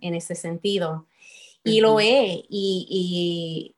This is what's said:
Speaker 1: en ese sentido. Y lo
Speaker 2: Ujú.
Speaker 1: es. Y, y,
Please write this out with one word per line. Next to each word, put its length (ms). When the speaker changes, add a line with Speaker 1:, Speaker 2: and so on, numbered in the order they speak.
Speaker 1:
en 120
ese 200
sentido. 720
Y 160
lo 140
Speaker 2:
Ujú. 60
Speaker 1:
es. 480
Y, 400
y, 880